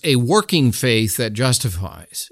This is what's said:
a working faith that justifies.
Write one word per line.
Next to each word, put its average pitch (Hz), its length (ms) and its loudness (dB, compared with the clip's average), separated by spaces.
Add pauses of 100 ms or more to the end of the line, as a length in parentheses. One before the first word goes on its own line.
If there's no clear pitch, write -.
a 143 120 2
working 139 560 2
faith 113 440 0
that 113 160 -4
justifies. 110 1000 -4